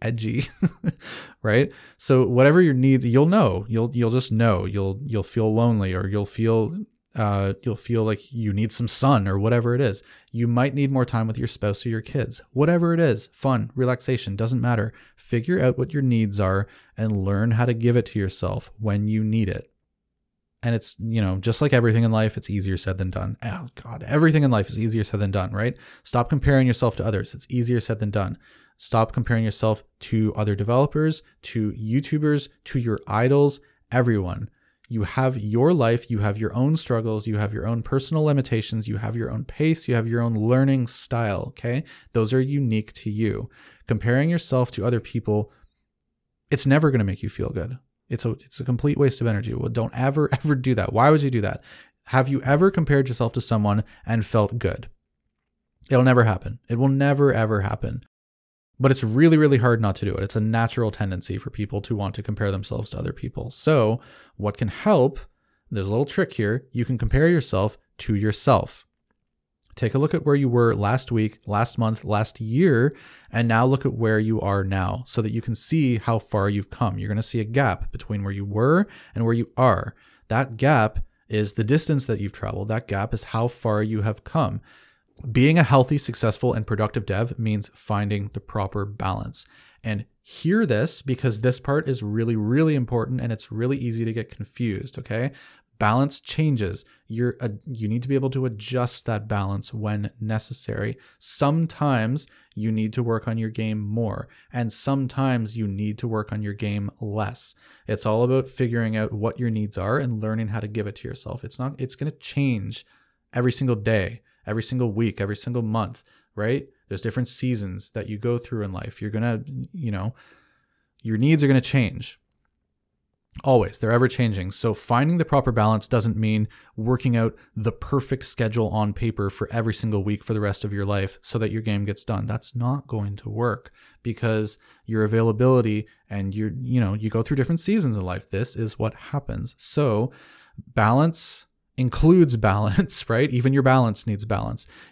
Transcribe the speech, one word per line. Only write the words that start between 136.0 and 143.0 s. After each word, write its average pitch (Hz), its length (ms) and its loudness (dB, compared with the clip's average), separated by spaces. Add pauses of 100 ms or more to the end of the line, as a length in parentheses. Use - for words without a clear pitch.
and 98 240 -4
your, 107 280 -4
you 123 200 0
know, 98 140 2
you 107 160 -4
go 113 120 0
through 147 140 -2
different 165 220 0
seasons 170 380 0
in 95 80 -4
life. 90 260 -8
This 101 240 -4
is 110 240 -6
what 110 160 -2
happens. - 640 -8
So 123 540 0 (440)
balance 131 880 0 (300)
includes 147 600 6
balance, 104 760 2